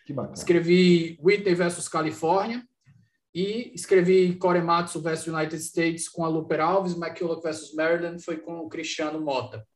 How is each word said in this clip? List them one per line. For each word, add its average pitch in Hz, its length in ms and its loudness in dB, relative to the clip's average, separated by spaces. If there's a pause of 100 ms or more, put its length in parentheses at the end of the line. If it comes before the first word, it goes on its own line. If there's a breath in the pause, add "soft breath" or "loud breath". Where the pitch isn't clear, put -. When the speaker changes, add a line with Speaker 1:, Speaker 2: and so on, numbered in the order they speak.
Speaker 1:
Que - 80 -12
bacana. 113 220 -8
Speaker 2:
Escrevi 170 880 4
Whitney 196 320 4
versus 175 320 -2
Califórnia 190 800 0 (680)
e 208 420 -4
escrevi 180 640 4
Korematsu 175 640 2
versus 160 320 -4
United 156 300 -4
States 165 460 -2
com 165 160 -6
a 160 40 0
Luper 160 320 -2
Alves, 175 360 2
McCulloch 165 460 -6
versus 156 320 -8
Maryland 170 480 -2
foi 165 160 -6
com 170 200 -12
o 160 100 -10
Cristiano 160 520 -6
Mota. 123 440 -6 (120)